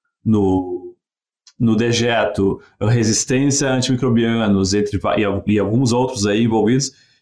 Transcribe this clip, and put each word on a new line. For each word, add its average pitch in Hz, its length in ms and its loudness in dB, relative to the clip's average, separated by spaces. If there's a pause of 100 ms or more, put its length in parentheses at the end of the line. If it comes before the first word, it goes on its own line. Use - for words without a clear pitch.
(240)
no, 92 720 0 (640)
no 113 160 2
dejeto, 117 840 0 (180)
resistência 127 880 0
a 127 60 0
antimicrobianos, 117 1000 0
entre 104 240 -2
va-, 107 220 -2
e 104 60 0
al-, 98 220 -2
e 104 120 2
alguns 113 320 0
outros 123 340 0
aí 107 180 2
envolvidos, 113 480 0 (300)